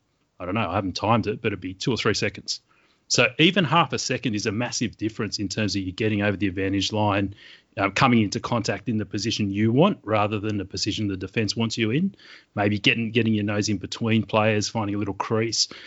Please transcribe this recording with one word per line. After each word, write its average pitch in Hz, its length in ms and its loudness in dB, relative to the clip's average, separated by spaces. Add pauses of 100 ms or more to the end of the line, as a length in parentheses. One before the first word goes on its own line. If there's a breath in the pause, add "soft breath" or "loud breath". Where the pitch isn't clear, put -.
(400)
I 92 60 -10
don't 92 100 -4
know, 85 140 0
I 90 60 -2
haven't 95 200 -2
timed 104 320 2
it, 104 140 -6
but 117 60 0
it'd 98 120 -4
be 92 140 -8
two - 180 -4
or 107 60 0
three 110 160 2
seconds. - 480 -4 (480)
So - 180 4 (100)
even 185 260 4
half 151 300 2
a 113 60 -2
second 123 360 -2
is 101 100 -2
a 107 60 0
massive 113 460 -4
difference 107 420 -4
in 98 80 -4
terms 101 280 -2
of 98 60 -2
you 92 120 -4
getting 107 280 0
over 104 140 2
the 98 120 0
advantage 95 440 -2
line, 101 440 0 (420 loud breath)
um, 101 140 0
coming 120 300 4
into 104 200 0
contact 113 480 -2
in 110 80 0
the 101 80 -2
position 98 440 -2
you 107 220 2
want 131 320 4
rather 104 360 0
than 104 180 -4
the 95 80 -4
position 101 420 -4
the 95 80 -2
defence 95 400 -4
wants 113 220 -2
you 110 140 2
in, 185 240 0 (380 loud breath)
maybe 104 260 2
getting, 113 320 0
getting 110 220 2
your 104 120 0
nose 104 240 0
in 101 80 0
between 110 460 0
players, 107 440 2
finding 104 280 -4
a - 20 -4
little 101 160 -4
crease. 113 560 -2 (180 loud breath)